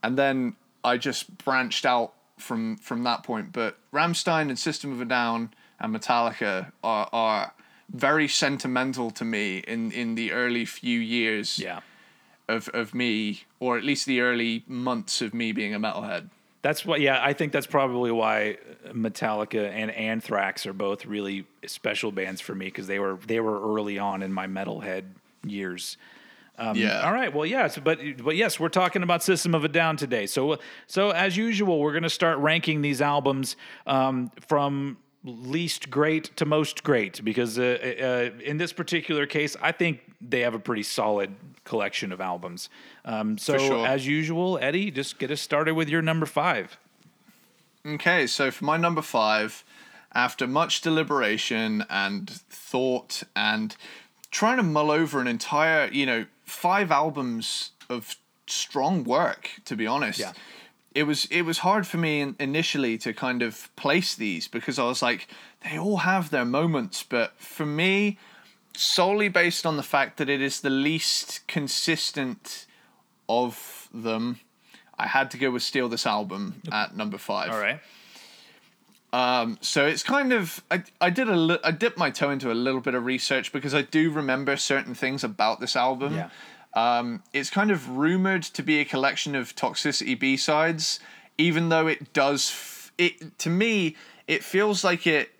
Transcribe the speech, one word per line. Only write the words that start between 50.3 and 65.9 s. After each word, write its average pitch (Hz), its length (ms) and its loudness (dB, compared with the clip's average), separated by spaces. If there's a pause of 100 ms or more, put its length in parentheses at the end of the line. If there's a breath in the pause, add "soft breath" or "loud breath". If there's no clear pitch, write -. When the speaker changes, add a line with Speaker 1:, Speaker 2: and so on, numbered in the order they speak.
Speaker 1:
much 151 340 0
deliberation 110 1080 0
and 98 400 -2
thought - 960 -4 (120)
and 107 400 0 (560 loud breath)
trying 233 260 2
to 240 60 4
mull 151 260 4
over 151 300 2
an 127 80 0
entire, 147 640 2
you 139 140 2
know, 117 200 0 (200)
five 185 440 0
albums 139 840 0 (180)
of 120 260 -6 (300)
strong 151 580 0
work, 127 480 0 (140)
to 127 100 -6
be 110 100 -2
honest. 120 340 -2
Speaker 2:
Yeah. 95 120 -4 (640 loud breath)
Speaker 1:
It 143 80 4
was, 147 220 0
it 170 160 0
was 165 180 0
hard 196 260 2
for - 120 -4
me 156 240 2
in-, 139 180 -4
initially 139 600 0
to 113 140 -4
kind 123 280 -2
of 113 340 -4
place 165 400 2
these, 92 320 -4
because 120 320 -6
I 123 60 0
was 127 160 -2
like, 120 260 0 (360 loud breath)
they 143 140 -6
all 190 200 0